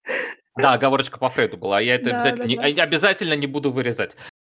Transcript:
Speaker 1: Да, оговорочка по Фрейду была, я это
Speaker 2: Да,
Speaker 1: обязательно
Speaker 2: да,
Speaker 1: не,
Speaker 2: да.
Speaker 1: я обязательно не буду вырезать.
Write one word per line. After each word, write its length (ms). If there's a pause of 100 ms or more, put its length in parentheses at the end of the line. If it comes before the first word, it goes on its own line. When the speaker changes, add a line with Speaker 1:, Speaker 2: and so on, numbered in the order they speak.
(560)
Speaker 1:
Да, 180
оговорочка 440
по 120
Фрейду 260
была, 240
я 160
это 140
Speaker 2:
Да, 60
Speaker 1:
обязательно 280
Speaker 2:
да, 40
Speaker 1:
не, 80
Speaker 2:
да. 100
Speaker 1:
я 180
обязательно 500
не 140
буду 240
вырезать. 440 (240)